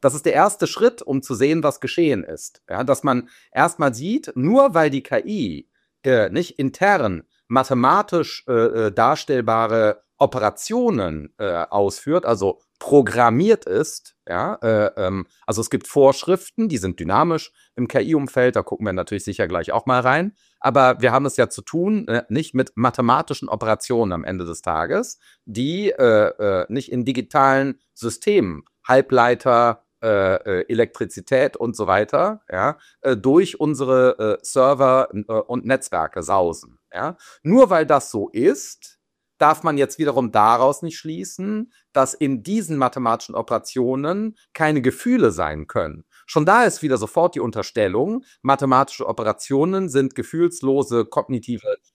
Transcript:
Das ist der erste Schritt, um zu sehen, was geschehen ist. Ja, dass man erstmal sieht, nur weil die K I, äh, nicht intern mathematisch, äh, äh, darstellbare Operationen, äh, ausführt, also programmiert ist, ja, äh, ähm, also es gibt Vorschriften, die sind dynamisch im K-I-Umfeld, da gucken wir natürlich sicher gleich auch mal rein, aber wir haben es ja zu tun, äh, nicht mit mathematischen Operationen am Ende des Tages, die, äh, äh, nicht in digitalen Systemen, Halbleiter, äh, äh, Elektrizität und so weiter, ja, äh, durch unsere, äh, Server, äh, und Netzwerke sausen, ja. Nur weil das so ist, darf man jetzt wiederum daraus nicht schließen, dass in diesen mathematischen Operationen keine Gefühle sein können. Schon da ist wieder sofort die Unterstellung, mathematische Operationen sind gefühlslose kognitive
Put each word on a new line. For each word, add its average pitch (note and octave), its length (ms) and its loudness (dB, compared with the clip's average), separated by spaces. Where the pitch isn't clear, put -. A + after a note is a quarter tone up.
Das C3+ 140 2
ist D3 100 -12
der D#3+ 80 2
erste F#3 320 2
Schritt, - 380 0
um C3+ 180 -2
zu C3 140 -8
sehen, D3 260 2
was D3 180 -2
geschehen C3+ 440 0
ist. - 440 -14
Ja, F#2+ 160 -6
dass C3+ 200 0
man B2 260 -2
erstmal D3+ 420 0
sieht, F3+ 420 -6
nur A3 380 4
weil D#3+ 160 2
die C3+ 140 -4
K A#2+ 160 -2
I, G#2 500 -6
äh, A#2+ 280 2
nicht E3+ 260 -4
intern C3+ 680 0
mathematisch, C3+ 1000 0
äh, A2+ 400 0
äh, G2+ 40 0
darstellbare A2+ 1080 0
Operationen, G#2+ 1200 -2
äh, F2 320 -4
ausführt, G2+ 560 0
also G2 360 0
programmiert B2+ 880 4
ist, - 500 -4
ja, A2+ 280 -4
äh, G#2+ 420 0
ähm, F#2+ 300 -4
also A2 160 -4
es - 80 -8
gibt - 180 -4
Vorschriften, F3 800 2
die D3+ 100 -4
sind F#2 220 -6
dynamisch C#3+ 520 0
im B2 120 -4
K-I-Umfeld, B2+ 680 0
da G2 80 0
gucken - 220 -8
wir F#2+ 80 -4
natürlich F#2 300 -6
sicher G2+ 240 -4
gleich E2+ 240 -6
auch - 140 -2
mal B2 160 0
rein, D3+ 320 0
aber B2+ 420 4
wir B2 100 4
haben C3+ 140 2
es C3+ 120 -2
ja A#2 120 2
zu - 120 -14
tun, F#3+ 460 -2
äh, A#2 220 -2
nicht D3 240 -4
mit B2+ 220 -2
mathematischen A#2+ 720 0
Operationen A2 640 -2
am E2 100 -6
Ende F#2 220 -8
des E2 160 -10
Tages, F2 580 -4
die, D3 460 -4
äh, A2 360 4
äh, G2 420 -2
nicht C3 220 -6
in B2 140 -4
digitalen C3+ 720 0
Systemen, A2+ 680 -2
Halbleiter, A#2+ 960 2
äh, G2 340 2
äh, F#2 320 -4
Elektrizität A#2 880 -2
und A#2 200 -6
so G#2 120 -4
weiter, D3 540 0
ja, A2+ 260 -2
äh, C3 140 0
durch D3 460 2
unsere, B2+ 800 0
äh, - 40 -20
Server, C3 680 2
äh, G#2+ 200 -8
und A#2 320 -4
Netzwerke F#2 560 -4
sausen, E2 580 -2
ja. C#3+ 240 -8
Nur G#3+ 260 6
weil D#3+ 160 2
das C#3+ 260 2
so G2+ 180 -4
ist, - 720 -4
darf D#3+ 240 4
man D3+ 140 0
jetzt C3+ 220 0
wiederum C3 320 0
daraus A#2 520 4
nicht D#3+ 140 -12
schließen, F#3+ 760 -10
dass C3+ 220 2
in C3+ 300 -4
diesen F3+ 340 -4
mathematischen A#2+ 580 -2
Operationen C3 1000 -4
keine D3+ 280 0
Gefühle D#3 500 2
sein D2+ 360 -6
können. D#2+ 380 -6
Schon D3+ 200 0
da A3 180 6
ist - 180 0
wieder C3+ 160 0
sofort E3 380 -2
die B2+ 60 -4
Unterstellung, A2+ 840 -2
mathematische C3+ 680 0
Operationen D3+ 840 -2
sind C3+ 260 -2
gefühlslose C3+ 880 -2
kognitive A#2+ 720 -6